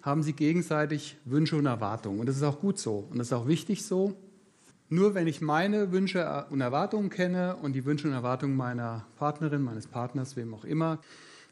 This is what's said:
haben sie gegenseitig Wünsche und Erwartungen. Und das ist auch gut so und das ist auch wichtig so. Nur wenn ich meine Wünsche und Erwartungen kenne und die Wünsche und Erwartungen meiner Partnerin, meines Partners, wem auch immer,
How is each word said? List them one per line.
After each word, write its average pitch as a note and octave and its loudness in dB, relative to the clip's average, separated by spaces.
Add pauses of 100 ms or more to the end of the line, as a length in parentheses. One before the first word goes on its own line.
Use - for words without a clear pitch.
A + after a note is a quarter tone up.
haben D3 2
sie D3+ 0
gegenseitig D3+ 0
Wünsche D3+ 2
und D3 2
Erwartungen. A2 -2
Und A#2 -2
das C3+ 0
ist C#3 0
auch D3 0
gut G3 0
so G#2 -4
und A#2+ -4
das A#2+ -2
ist C3 0
auch A#2+ 0
wichtig E3+ 0
so. F#3+ 0 (720)
Nur G3 6
wenn F3 2
ich D#3+ -2
meine F#3 2
Wünsche F3+ 0
und C#3 0
Erwartungen F#3 0
kenne F3+ 0
und C#3 -4
die C3 -2
Wünsche D3 0
und C#3 0
Erwartungen B2+ 0
meiner A#2+ -4 (120)
Partnerin, D3 0
meines A2 -4
Partners, B2 -6
wem A#2 -8
auch G#2+ -16
immer, D#3+ -2 (520)